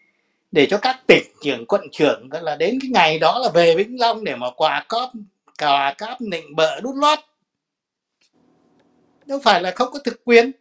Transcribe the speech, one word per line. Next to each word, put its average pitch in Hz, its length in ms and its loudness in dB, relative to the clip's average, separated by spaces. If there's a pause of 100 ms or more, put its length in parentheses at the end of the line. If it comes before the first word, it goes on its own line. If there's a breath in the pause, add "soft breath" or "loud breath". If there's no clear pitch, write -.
(520)
để 139 180 2
cho 196 80 -2
các 254 300 -4
tỉnh 156 160 6 (180)
trưởng, 135 260 -6
quận 202 140 0 (100)
trưởng, 127 380 -2
gọi 160 140 -12
là 151 120 -6
đến 190 260 -2
cái 262 100 -10
ngày 160 280 2
đó 175 200 2
là 247 100 -2
về 170 260 4
Vĩnh 226 240 -4
Long 226 240 -2
để 151 120 -6
mà 120 120 -6 (100)
quà 151 320 -2
cóp, 247 220 -6 (480)
quà 139 380 0
cáp 226 240 -12
nịnh 165 340 -10
bợ 156 240 0
đút 254 160 -8
lót. 294 240 0 (2000)
Đâu 277 80 -4
phải 202 220 4
là 185 100 -4
không 254 200 -2
có 285 80 -12
thực 233 240 -8
quyền. 240 380 6